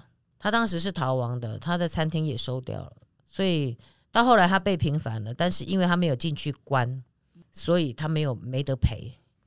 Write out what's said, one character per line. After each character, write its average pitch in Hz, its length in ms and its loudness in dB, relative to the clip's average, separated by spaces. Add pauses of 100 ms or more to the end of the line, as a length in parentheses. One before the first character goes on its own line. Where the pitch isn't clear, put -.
(380)
他 208 120 -4
当 226 180 2
时 175 100 -2
是 185 140 -2
逃 131 220 -2
亡 123 260 -4
的， 110 180 -8
他 175 200 -2
的 170 100 0
餐 160 200 -2
厅 156 180 -2
也 135 100 -2
收 131 240 -6
掉 117 180 -8
了， - 140 -14 (340)
所 - 160 -6
以 151 320 0 (380)
到 226 100 6
后 240 140 8
来 185 100 8
他 190 120 4
被 190 180 0
平 156 240 0
反 110 240 -6
了， 113 80 -8
但 170 180 0
是 180 140 0
因 190 140 0
为 180 80 4
他 175 100 4
没 175 120 2
有 143 60 2
进 147 220 -2
去 - 160 -4 (100)
关， 127 400 0 (480)
所 175 300 2
以 139 140 0
他 151 120 -4
没 156 140 0
有， 143 140 0
没 123 280 -4
得 135 140 -2
赔。 117 340 -2 (360)